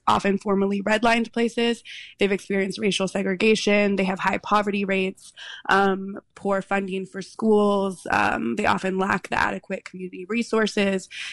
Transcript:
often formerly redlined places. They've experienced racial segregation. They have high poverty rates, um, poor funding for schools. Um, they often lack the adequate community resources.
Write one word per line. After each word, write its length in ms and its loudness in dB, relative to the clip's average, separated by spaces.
often 300 2
formerly 460 -2
redlined 500 2
places. 500 -2
They've 120 2
experienced 460 -2
racial 300 0
segregation. 880 2
They 80 0
have 160 -2
high 180 0
poverty 480 0
rates, 480 -4
um, 500 2
poor 260 -2
funding 460 -4
for 160 -10
schools. 880 2
Um, 460 0
they 80 -2
often 340 0
lack 300 -2
the 100 -2
adequate 460 -4
community 400 -14
resources. 840 0